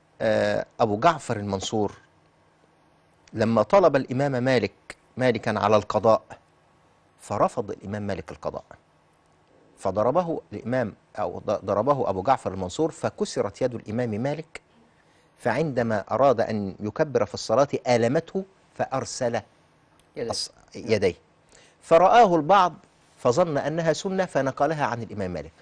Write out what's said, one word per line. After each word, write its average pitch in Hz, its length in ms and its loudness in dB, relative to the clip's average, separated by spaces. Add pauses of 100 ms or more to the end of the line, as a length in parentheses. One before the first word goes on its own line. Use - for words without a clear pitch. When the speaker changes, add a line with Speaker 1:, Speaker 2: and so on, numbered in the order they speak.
(220)
Speaker 1:
آه، 107 440 0 (140)
أبو 107 200 0
جعفر 135 380 0
المنصور 101 540 -4 (1400)
لما 110 300 2
طلب 170 320 6
الإمام 131 480 -2
مالك، 127 280 2 (460)
مالكا 113 420 0
على 104 160 4
القضاء، 107 460 4 (960)
فرفض 110 520 -2
الإمام 104 300 -10
مالك 98 300 -8
القضاء، - 320 -12 (1120)
فضربه 127 640 -2 (120)
الإمام، 113 400 -4 (260)
أو 95 200 -6
ض-، 98 260 -4
ضربه 113 440 0
أبو 92 120 -4
جعفر 110 320 -2
المنصور، 95 380 -4
فكسرت 117 680 -6
يد 123 140 -2
الإمام 113 340 -6
مالك، 139 520 -8 (760)
فعندما 120 720 -2
أراد 117 300 4
أن 101 380 -4
يكبر 113 460 -2
في - 80 -10
الصلاة 131 340 0 (200)
آلمته 127 580 0 (300)
فأرسل 120 680 -4 (720)
Speaker 2:
يديه. - 160 -6
Speaker 1:
الص-، - 200 -8 (240)
يديه، 98 400 0 (680)
فرآه 185 540 6
البعض 170 380 4 (440)
فظن 143 400 2
أنها 156 360 0
سنة 190 320 -4
فنقلها 143 600 -2
عن 117 180 -4
الإمام 98 280 -8
مالك. 78 200 -10 (100)